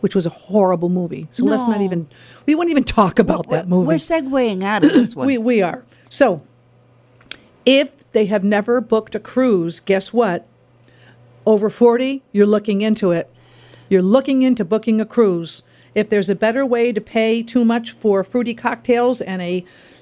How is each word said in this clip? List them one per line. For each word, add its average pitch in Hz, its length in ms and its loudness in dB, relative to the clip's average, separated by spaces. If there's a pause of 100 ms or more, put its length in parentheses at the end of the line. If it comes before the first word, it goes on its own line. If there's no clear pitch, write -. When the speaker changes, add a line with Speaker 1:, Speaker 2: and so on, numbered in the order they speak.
Speaker 1:
which - 140 -2
was 180 120 0
a 165 40 -4
horrible 185 600 0
movie. 175 420 -6
So 247 140 -4
let's - 200 0
not 220 120 -2
Speaker 2:
No. 202 60 0
Speaker 1:
even, 175 240 -4 (360)
we 294 100 2
won't 349 140 -2
even 294 160 2
talk 196 340 0
about - 280 0
Speaker 2:
We're, - 100 -4
Speaker 1:
that 175 120 -4
movie. 180 180 2
Speaker 2:
we're 311 80 2
segueing 262 680 -2
out 202 220 -2
of 302 80 6
this 247 240 0
Speaker 1:
<clears throat> - 0 -
Speaker 2:
one. 262 120 -4
Speaker 1:
We, 262 100 0
we 226 240 0
are. 175 200 -4 (280)
So 202 320 2 (1200)
if 269 280 2 (200)
they 214 140 2
have 196 180 -2
never 208 360 0
booked 220 340 -4
a 220 60 -6
cruise, 190 600 -2
guess 190 320 -2
what? 214 340 -2 (1000)
Over 214 240 2
forty, 254 520 0 (100)
you're 202 140 4
looking 208 360 0
into 220 300 0
it. 165 180 -4 (580)
You're 190 140 4
looking 262 400 2
into 254 220 2
booking 220 360 0
a 214 60 -4
cruise. 180 560 -2 (320)
If 208 140 -2
there's 202 220 0
a 196 40 2
better 226 300 -2
way 240 280 0
to 208 80 -4
pay 226 420 -2
too 233 220 -2
much 233 280 0
for 196 320 0
fruity 233 300 -4
cocktails 240 680 -2
and 185 220 -8
a 180 220 -4 (380)